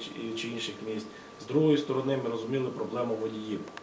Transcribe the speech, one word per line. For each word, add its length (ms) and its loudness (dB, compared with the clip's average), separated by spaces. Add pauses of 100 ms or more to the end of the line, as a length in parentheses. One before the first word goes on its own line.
чи, 60 -8 (280)
чи 100 -4
інших 260 -4 (120)
місць. 200 -4 (340)
З 60 -12
другої 320 8
сторони, 460 2
ми 60 0
розуміли 380 0
проблему 520 0
водіїв, 400 -2 (220)